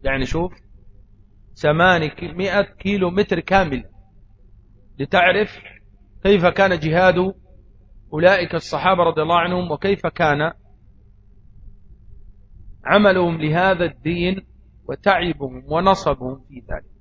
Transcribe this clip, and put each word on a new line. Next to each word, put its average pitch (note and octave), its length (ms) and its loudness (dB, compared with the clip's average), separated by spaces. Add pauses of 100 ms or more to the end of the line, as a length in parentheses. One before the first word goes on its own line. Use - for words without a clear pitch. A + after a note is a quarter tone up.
يعني C3+ 220 -2
شوف، E3+ 280 -2 (1000)
ثمانمائة E3+ 1080 0
كيلو G3 480 -2
متر F#3 300 -2
كامل، D#3+ 440 0 (1160)
لتعرف F#3 600 0 (640)
كيف F#3+ 220 4
كان F3+ 340 2
جهاد F3+ 540 2 (800)
أولئك E3+ 420 2
الصحابة E3+ 480 0
رضي D#3+ 180 0
الله E3+ 180 2
عنهم، F3 320 -2
وكيف F#3+ 360 -2
كان D#3 440 0 (2250)
عملهم F3+ 560 2
لهذا F3 440 0
الدين F3 600 -6 (380)
وتعبهم C#3+ 800 -4
ونصبهم C#3+ 840 -2
في C#3+ 60 -20
ذلك. - 460 -14